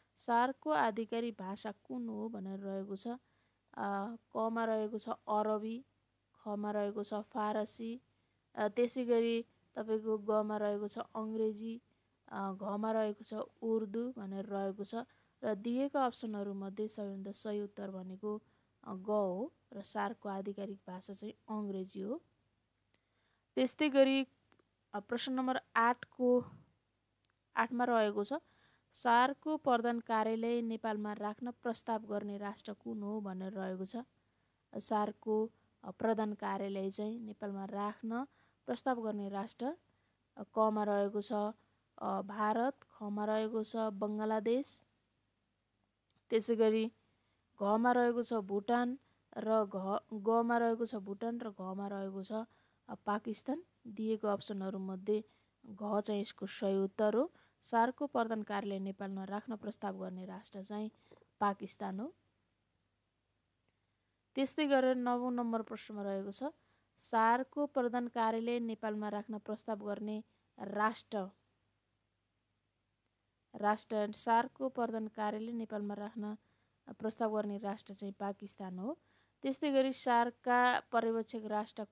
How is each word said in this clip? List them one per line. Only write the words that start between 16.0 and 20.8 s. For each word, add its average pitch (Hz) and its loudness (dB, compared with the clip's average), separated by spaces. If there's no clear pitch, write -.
अप्सनहरूमध्ये 202 -4
सबैभन्दा 196 -6
सही 208 -2
उत्तर 202 -8
भनेको, 190 -6
अ, 208 -8
ग 190 -6
हो 208 2
र 202 -10
सार्कको 208 -4
आधिकारिक 196 -6